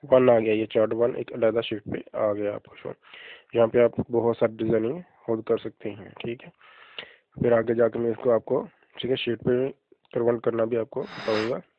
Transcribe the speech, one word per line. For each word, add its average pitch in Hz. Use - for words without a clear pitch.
वन 127
आ 117
गया। 110
ये 110
chart 110
one 117
एक -
अलहदा 117
sheet 107
पे -
आ 110
गया 104
आपको -
शो। -
यहाँ 117
पे 120
आप 117
बहुत 117
सारी 113
designing 113
खुद 113
कर 113
सकते -
हैं, 104
ठीक 120
है। 170
फिर 120
आगे 113
जाके 113
मैं 117
इसको 123
आपको, 127
ठीक 123
है, 131
sheet 113
पे 131
कन्वर्ट 117
करना 113
भी 117
आपको 113
बताऊंगा। 113